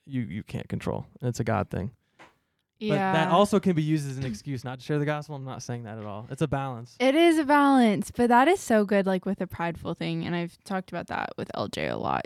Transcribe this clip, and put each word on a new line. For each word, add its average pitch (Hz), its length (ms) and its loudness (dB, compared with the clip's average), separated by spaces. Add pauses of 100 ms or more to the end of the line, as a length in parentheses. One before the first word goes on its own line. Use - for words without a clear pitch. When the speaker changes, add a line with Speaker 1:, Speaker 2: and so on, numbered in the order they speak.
Speaker 1:
you, 135 140 -4
you 98 220 -6
can't - 240 -8
control. - 380 -6 (160)
And 123 80 -2
it's 117 100 -4
a 113 40 -2
God 107 260 -2
thing. 95 220 -6 (880)
But 214 160 0
that 190 340 2
Speaker 2:
Yeah. - 20 -2
Speaker 1:
also 196 300 4
can 185 160 2
be 156 60 4
used 151 260 0
as 131 80 -8
an 135 80 -4
excuse 131 400 -8
not 127 140 -10
to 123 60 -18
share 147 140 0
the 147 60 0
gospel. 151 320 -4
I'm 135 80 -12
not - 160 -10
saying 120 220 -8
that 110 140 -10
at 110 60 -10
all. 104 260 -10
It's 139 120 -6
a 156 80 0
balance. 127 500 -8
Speaker 2:
It 262 160 4
is 330 220 6
a 320 80 0
balance, 262 680 4
but 240 160 2
that 240 220 6
is 381 100 4
so 214 240 4
good, 196 220 2
like, 190 200 0
with 196 140 -2
the 185 80 -4
prideful 170 460 -6
thing. 165 320 -4
And 170 100 -4
I've 170 300 -6
talked 190 260 -6
about 175 160 -8
that - 300 -4
with - 160 -8
L 104 160 -4
J 76 180 -4
a 60 100 -2
lot, 65 280 -2